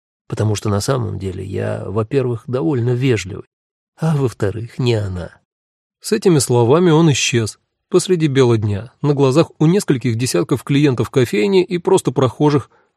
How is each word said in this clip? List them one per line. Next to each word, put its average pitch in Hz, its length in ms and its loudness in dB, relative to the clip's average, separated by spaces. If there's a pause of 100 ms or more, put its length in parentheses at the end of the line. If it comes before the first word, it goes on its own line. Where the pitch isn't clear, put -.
(280)
потому 107 260 -2
что 107 140 -6
на 101 120 0
самом 107 380 -4
деле 95 260 -8
я, 107 420 -6
во-первых, 113 600 -4
довольно 127 440 -2
вежливый, 123 560 -2 (520)
а 160 180 0
во-вторых, 113 600 -4
не 123 160 2
она». 95 460 -6 (600)
С - 120 -4
этими 196 260 4
словами 127 520 4
он 160 200 4
исчез 113 480 -2 (300)
посреди 170 400 0
бела 127 280 4
дня, 104 360 -4 (100)
на 143 120 0
глазах 135 440 2
у 156 80 2
нескольких 139 480 0
десятков 131 480 -2
клиентов 139 480 0
кофейни 190 540 2
и 175 140 -6
просто 180 340 0
прохожих, 147 580 0 (260)